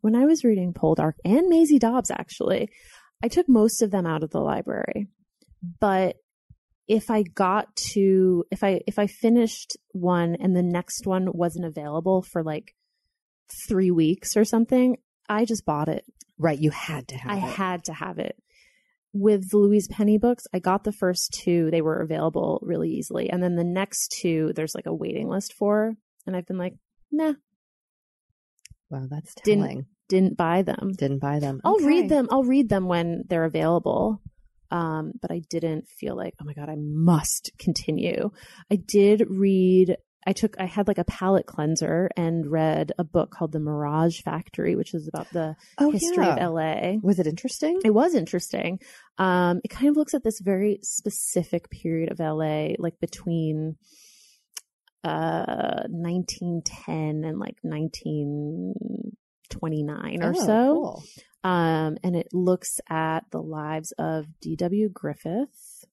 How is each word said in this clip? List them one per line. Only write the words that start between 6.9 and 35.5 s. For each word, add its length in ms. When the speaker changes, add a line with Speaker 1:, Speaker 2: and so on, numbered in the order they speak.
Speaker 1:
I 140
got 520
to, 580
if 120
I, 240
if 120
I 80
finished 680
one 480
and 160
the 80
next 420
one 280
wasn't 320
available 560
for, 220
like, 320
three 240
weeks 460
or 80
something, 520
I 180
just 200
bought 240
it. 160
Speaker 2:
Right. 220
You 100
had 400
to 80
have 140
Speaker 1:
I 60
Speaker 2:
it. 40
Speaker 1:
had 300
to 80
have 260
it. 180
With 380
the 80
Louise 300
Penny 320
books, 240
I 60
got 240
the 80
first 420
two. 380
They 100
were 200
available 600
really 300
easily. 400
And 100
then 140
the 80
next 580
two, 340
there's, 200
like, 100
a 80
waiting 340
list 260
for. 400
And 100
I've 80
been 140
like, 160
"Nah." 220
Speaker 2:
Wow, 200
that's 240
Speaker 1:
Didn't, 200
Speaker 2:
telling. 220
Speaker 1:
didn't 300
buy 240
them. 340
Speaker 2:
Didn't 240
buy 200
them. 260
Speaker 1:
I'll 140
read 260
Speaker 2:
Okay. 20
Speaker 1:
them. 240
I'll 120
read 260
them 180
when 400
they're 180
available. 760
Um, 520
but 100
I 180
didn't 380